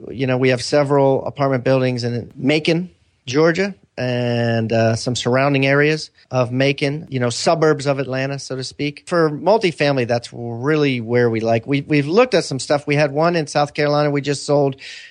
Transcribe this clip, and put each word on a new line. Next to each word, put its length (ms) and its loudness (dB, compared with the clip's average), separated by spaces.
you 160 -4
know, 120 0
we 100 2
have 140 2
several 640 2
apartment 360 -2
buildings 420 0
in 320 -6
Macon, 540 0
Georgia, 480 2
and, 760 0
uh, 240 2
some 180 -4
surrounding 520 2
areas 440 2
of 200 0
Macon, 600 -2
you 100 -4
know, 80 0
suburbs 580 0
of 120 0
Atlanta, 400 -6
so 180 -10
to 80 -8
speak. 420 -10
For 240 2
multifamily, 800 0
that's 240 -2
really 680 -2
where 260 2
we 120 0
like. 260 0
We, 160 -2
we've 240 0
looked 260 2
at 120 2
some 140 -6
stuff. 280 -2
We 80 0
had 180 2
one 240 0
in 100 -2
South 280 -2
Carolina 360 0
we 120 -2
just 240 -4
sold. 300 2